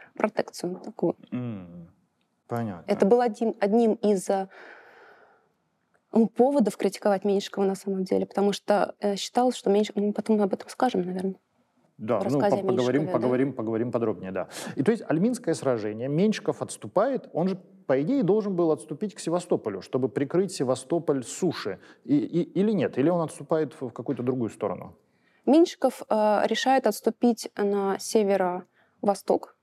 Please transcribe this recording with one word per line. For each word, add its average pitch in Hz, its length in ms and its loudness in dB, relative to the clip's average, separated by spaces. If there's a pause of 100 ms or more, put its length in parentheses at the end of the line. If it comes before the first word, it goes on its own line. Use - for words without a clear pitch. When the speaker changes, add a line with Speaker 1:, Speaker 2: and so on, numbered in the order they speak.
(180)
Speaker 1:
протекцию - 680 -4
такую. - 320 -2 (160)
Speaker 2:
М. 90 580 -10 (580)
Понятно. 110 460 -6
Speaker 1:
Это 202 120 2
был 240 160 6
один, 226 380 -2
одним 220 340 4
из, 208 360 0
э, 190 180 -2 (1700)
ну, 220 140 6
поводов 247 500 2
критиковать 196 480 0
Меньшикова 202 400 0
на 190 100 0
самом 190 280 -4
деле, 190 220 0
потому 196 280 0
что, - 460 0
э, 202 160 -2
считалось, 247 400 0
что - 140 -4
Меньшиков, 208 340 2
мы 208 100 0
потом 214 280 0
об 202 120 0
этом - 160 -6
скажем, 247 320 0
наверное. 185 340 -4 (600)
Speaker 2:
Да, 110 220 0
Speaker 1:
В 95 60 -2
Speaker 2:
ну, - 0 -
Speaker 1:
рассказе 147 320 2
Speaker 2:
по-, 196 40 -2
Speaker 1:
о - 40 -4
Speaker 2:
поговорим, 127 380 2
Speaker 1:
Меньшикове, - 40 -2
да. - 60 -4
Speaker 2:
поговорим, 127 400 0
поговорим 113 380 -4
подробнее, 98 400 -2
да. 92 180 -6 (260)
И - 80 -2
то 214 80 4
есть 233 160 -2
Альминское 170 460 0
сражение, 117 560 -2
Меньшиков 160 520 0
отступает, 202 720 -4
он 175 140 0
же, 185 80 -2 (320)
по 139 140 2
идее, 247 220 0
должен 196 320 2
был 170 160 2
отступить 151 440 -6
к - 40 -16
Севастополю, 160 640 -2
чтобы 127 280 -2
прикрыть 170 420 -2
Севастополь 139 720 -2
с - 60 -16
суши. 117 500 -4 (240)
И, 147 140 2
и, 143 260 0
или 202 300 0
нет? 123 240 0
Или 139 120 4
он 175 120 2
отступает 151 580 -2
в, 131 100 -6
в - 40 -12
какую-то 123 300 -6
другую 123 260 -2
сторону? - 480 -8 (480)
Speaker 1:
Меньшиков, 277 640 4
э, 214 380 4
решает 254 400 2
отступить 226 680 0
на 202 440 0
северо-восток, - 1600 -2